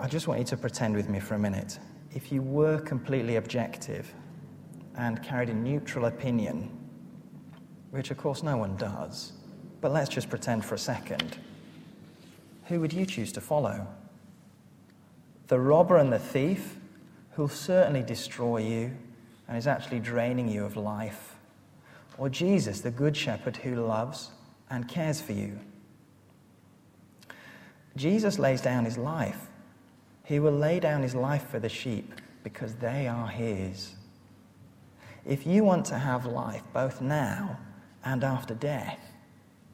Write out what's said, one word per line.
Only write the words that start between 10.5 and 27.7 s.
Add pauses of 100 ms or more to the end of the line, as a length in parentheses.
for
a
second, (1300)
who
would
you
choose
to
follow? (1600)
The
robber
and
the
thief, (500)
who'll
certainly
destroy
you (500)
and
is
actually
draining
you
of
life, (840)
or
Jesus,
the
good
shepherd
who
loves (360)
and
cares
for
you? (2250)